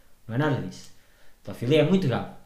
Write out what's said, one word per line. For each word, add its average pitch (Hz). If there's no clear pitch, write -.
Não 110
é 123
nada 139
disso. 92
A -
pedofilia 131
é 143
muito 170
grave. 110